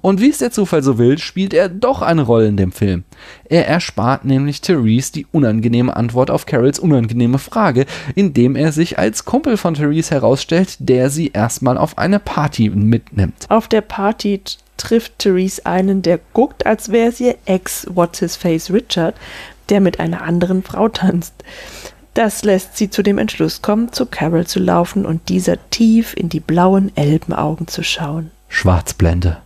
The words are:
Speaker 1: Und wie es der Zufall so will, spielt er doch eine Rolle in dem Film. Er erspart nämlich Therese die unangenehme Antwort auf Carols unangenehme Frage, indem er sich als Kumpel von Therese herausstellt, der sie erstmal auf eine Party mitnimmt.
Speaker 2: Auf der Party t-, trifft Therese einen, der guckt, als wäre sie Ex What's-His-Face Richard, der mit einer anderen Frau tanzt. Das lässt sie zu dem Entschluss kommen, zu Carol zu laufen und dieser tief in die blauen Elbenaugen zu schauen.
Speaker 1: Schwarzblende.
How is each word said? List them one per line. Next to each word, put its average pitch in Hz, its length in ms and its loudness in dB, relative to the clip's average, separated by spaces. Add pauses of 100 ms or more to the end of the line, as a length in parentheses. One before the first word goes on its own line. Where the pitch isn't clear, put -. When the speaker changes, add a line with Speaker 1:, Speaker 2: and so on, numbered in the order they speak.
Speaker 1:
Und 190 220 2
wie 269 80 6
es 302 80 -2
der 240 120 -2
Zufall 175 320 0
so 131 140 2
will, 123 220 4
spielt 190 340 -4
er 175 160 2
doch 233 320 -2
eine 165 220 2
Rolle 113 240 4
in 104 100 0
dem 95 160 0
Film. 92 320 -2 (400)
Er 165 240 2
erspart 135 560 -2
nämlich 135 380 0
Therese 123 500 2
die 151 180 -8
unangenehme 120 640 2
Antwort 120 360 0
auf - 160 -2
Carols 135 320 0
unangenehme 120 580 2
Frage, 139 480 0 (300)
indem 139 420 2
er 151 160 0
sich 151 260 0
als - 280 -2
Kumpel 254 320 0
von 170 160 -2
Therese 151 360 0
herausstellt, 139 680 0
der 127 320 2
sie 147 220 -4
erstmal 127 440 0
auf - 220 -2
eine 104 200 2
Party - 520 -2
mitnimmt. 104 800 0
Speaker 2:
Auf 214 180 2
der 220 140 2
Party 202 560 -2
t-, - 180 -12 (220)
trifft - 400 -2
Therese 190 480 0
einen, 190 340 0
der 175 180 0 (140)
guckt, - 320 0
als 220 260 -2
wäre 233 220 2
sie 247 220 0 (100)
Ex - 500 -4
What's-His-Face 170 800 -2
Richard, 180 440 -2 (520)
der 196 140 4
mit 175 180 0
einer 165 220 -4
anderen 175 400 0
Frau - 260 -2
tanzt. 185 460 -2 (800)
Das 220 300 0
lässt 190 320 0
sie 202 140 -2
zu - 120 -2
dem 202 140 2
Entschluss 160 460 -2
kommen, 226 280 0
zu - 140 -2
Carol 170 420 -2
zu - 140 -4
laufen 180 460 0
und 165 240 -4
dieser 180 400 -2
tief 226 440 2
in 175 140 -4
die 160 120 -4
blauen 190 540 2
Elbenaugen 156 760 -2
zu - 140 -8
schauen. 160 480 -6 (180)
Speaker 1:
Schwarzblende. 87 960 0